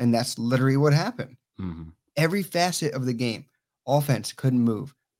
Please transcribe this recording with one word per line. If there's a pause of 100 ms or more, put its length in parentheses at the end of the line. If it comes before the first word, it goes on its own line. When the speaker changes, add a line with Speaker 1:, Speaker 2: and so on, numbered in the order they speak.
Speaker 1:
And
that's
literally
what
happened. (240)
Speaker 2:
Mm-hmm. (260)
Speaker 1:
Every
facet
of
the
game, (420)
offense
couldn't
move. (260)